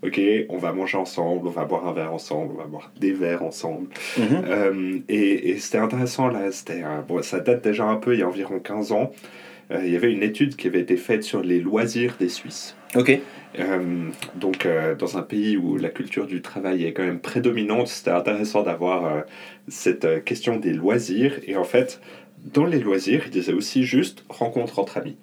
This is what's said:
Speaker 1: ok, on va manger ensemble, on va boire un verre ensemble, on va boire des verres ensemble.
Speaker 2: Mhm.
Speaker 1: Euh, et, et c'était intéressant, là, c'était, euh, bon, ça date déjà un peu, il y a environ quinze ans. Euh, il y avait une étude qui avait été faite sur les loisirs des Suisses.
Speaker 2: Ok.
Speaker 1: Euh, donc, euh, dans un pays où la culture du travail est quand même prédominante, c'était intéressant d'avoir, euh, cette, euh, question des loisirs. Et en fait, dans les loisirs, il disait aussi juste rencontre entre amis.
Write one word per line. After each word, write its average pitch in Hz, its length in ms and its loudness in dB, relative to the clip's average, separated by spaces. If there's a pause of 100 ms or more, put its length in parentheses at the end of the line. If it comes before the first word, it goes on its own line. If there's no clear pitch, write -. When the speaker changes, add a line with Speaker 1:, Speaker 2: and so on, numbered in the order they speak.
Speaker 1:
ok, - 160 -2 (300)
on 90 80 -6
va 87 160 -2
manger 92 240 -2
ensemble, 90 500 -2
on 85 40 -2
va 82 140 -2
boire 90 220 -2
un 85 60 -2
verre 80 200 -4
ensemble, 78 420 -6
on - 60 -10
va 78 60 -10
boire 76 320 -12
des 95 120 2
verres 85 320 0
ensemble. 82 440 -6 (300)
Speaker 2:
Mhm. 120 60 2 (240)
Speaker 1:
Euh, 95 500 0 (120)
et, 101 400 4
et 98 80 2
c'était 107 220 -4
intéressant, 123 480 0
là, 98 240 -2
c'était, 87 320 -8
euh, 76 240 -6
bon, 90 140 -2
ça - 180 -4
date 120 240 2
déjà 107 220 2
un 110 100 2
peu, 123 180 2
il 110 60 2
y 92 40 2
a 90 40 2
environ 95 320 -4
quinze 104 320 -4
ans. 120 200 2 (600)
Euh, 92 140 -2
il 90 60 2
y 87 40 4
avait 117 160 4
une 101 120 0
étude 127 320 0
qui - 120 -4
avait 92 120 4
été 90 180 2
faite 107 260 0
sur 101 200 -2
les 87 160 4
loisirs 110 600 0
des 90 100 2
Suisses. - 460 -12 (200)
Speaker 2:
Ok. 127 240 6 (400)
Speaker 1:
Euh, 90 500 -2 (260)
donc, 92 300 -2
euh, 80 300 2
dans 87 220 -2
un 90 40 -2
pays 104 360 2
où 87 200 2
la 87 120 0
culture - 380 -4
du 92 140 -4
travail 92 440 -2
est 82 80 -2
quand 95 100 -2
même 87 160 -2
prédominante, 120 680 0
c'était - 240 -2
intéressant 104 520 2
d'avoir, 87 420 0
euh, 76 160 0 (460)
cette, - 380 0
euh, 120 140 4
question - 380 -2
des 92 160 0
loisirs. 107 720 2
Et 95 100 -4
en 95 80 2
fait, - 360 2 (540)
dans 147 120 6
les 165 140 2
loisirs, 98 460 2
il - 60 -12
disait 90 220 0
aussi 107 300 2
juste 131 460 2
rencontre 117 500 -2
entre 98 180 -2
amis. 143 260 -8